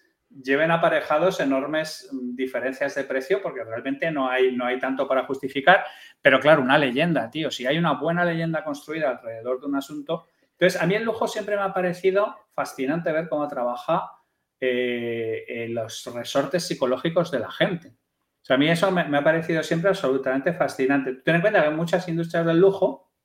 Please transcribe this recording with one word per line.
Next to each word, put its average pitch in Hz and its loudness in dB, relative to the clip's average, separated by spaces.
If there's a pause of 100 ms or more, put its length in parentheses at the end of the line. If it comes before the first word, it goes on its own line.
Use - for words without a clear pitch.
(300)
lleven 139 0
aparejados 165 2
enormes, 147 -2
mm, 123 -8
diferencias 131 -4
de 139 -4
precio 135 -2
porque 131 -8
realmente 131 -4
no 135 -2
hay, 127 2
no 123 -2
hay 127 -2
tanto 135 -2
para 127 2
justificar. 139 4 (380)
Pero 135 8
claro, 147 8
una 131 4
leyenda, 135 2
tío. 151 -4
Si 123 -6
hay 147 0
una 165 2
buena 170 -2
leyenda 165 -2
construida 151 -4
alrededor 120 -6
de 143 -12
un 143 -4
asunto. 151 -8 (260)
Entonces, 175 2
a 165 2
mí 180 2
el 220 -2
lujo 220 -2
siempre 208 -4
me 202 -2
ha 185 -2
parecido 190 0 (200)
fascinante 147 -4
ver 165 -2
cómo 151 -2
trabaja, 139 -4 (480)
eh, 120 -2
eh, 117 -8
los 113 -8
resortes 139 -2
psicológicos 165 -2
de 127 -2
la 107 -6
gente. 175 -2
O - -20
sea, 131 2
a 135 4
mí 151 4
eso 170 4
me, 175 2
me 147 0
ha 143 2
parecido 160 2
siempre 165 0
absolutamente 135 0
fascinante. 135 0
Ten 165 0
en 170 2
cuenta 202 4
que 151 4
hay 156 0
muchas 170 -2
industrias 165 -2
del 165 4
lujo 196 2 (140)